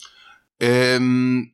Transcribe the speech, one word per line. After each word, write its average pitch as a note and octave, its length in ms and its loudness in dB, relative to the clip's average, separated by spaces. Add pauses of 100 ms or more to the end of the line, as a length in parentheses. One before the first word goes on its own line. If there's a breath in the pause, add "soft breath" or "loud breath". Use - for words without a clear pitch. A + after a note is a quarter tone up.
(600 loud breath)
אמ, B2+ 840 0 (100)